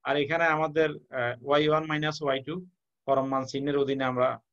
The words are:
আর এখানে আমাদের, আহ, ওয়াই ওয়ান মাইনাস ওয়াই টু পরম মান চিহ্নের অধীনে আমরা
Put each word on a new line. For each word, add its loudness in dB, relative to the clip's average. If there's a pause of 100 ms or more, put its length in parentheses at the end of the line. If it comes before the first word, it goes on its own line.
আর 0
এখানে 2
আমাদের, 2
আহ, -6
ওয়াই 4
ওয়ান 2
মাইনাস -2
ওয়াই -2
টু -8 (400)
পরম 2
মান -2
চিহ্নের -2
অধীনে 0
আমরা 0 (120)